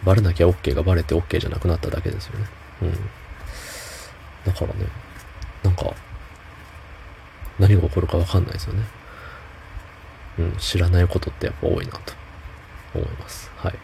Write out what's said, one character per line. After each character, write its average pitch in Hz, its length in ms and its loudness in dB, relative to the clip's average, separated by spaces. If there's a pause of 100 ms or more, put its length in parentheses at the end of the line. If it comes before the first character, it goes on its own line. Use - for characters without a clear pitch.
バ 92 100 8
レ 107 60 8
な 92 140 4
き 87 100 6
ゃ 90 40 10
オ 90 40 6
ッ - 60 2
ケ - 120 -2
ー 67 40 0
が 76 80 0
バ 90 120 6
レ 82 80 4
て 76 120 0
オ 85 60 4
ッ 87 60 -4
ケ - 120 0
ー - 20 2
じ - 80 -4
ゃ - 20 -4
な 82 80 -4
く 87 80 -2
な 82 100 4
っ - 40 -4
た - 100 -2
だ - 100 -2
け - 100 -2
で 95 100 -6
す - 60 -12
よ - 120 -10
ね。 104 80 -2 (360)
う - 40 -2
ん。 85 60 0 (1500)
だ 92 80 2
か - 140 -2
ら - 80 -6
ね、 - 120 -2 (800)
な 98 60 8
ん 92 40 6
か、 - 180 -2 (1700)
何 98 160 8
が 90 80 6
起 78 80 2
こ - 120 0
る 90 40 0
か - 100 0
わ 85 80 4
か 95 140 2
ん 90 60 4
な - 60 -6
い - 20 -8
で - 80 -6
す - 40 -8
よ - 100 -6
ね。 104 80 0 (1600)
う 85 40 0
ん、 82 160 0
知 - 200 -2
ら 87 100 6
な 87 120 8
い 87 80 6
こ - 100 0
と - 120 -2
っ - 40 -14
て - 120 -4
や - 60 -2
っ - 80 -8
ぱ - 60 0
多 - 160 2
い - 40 -6
な - 60 -8
と - 200 -12 (840)
思 - 100 -2
い - 40 -6
ま - 200 -12
す。 - 280 -14
は 95 140 -4
い。 - 140 -10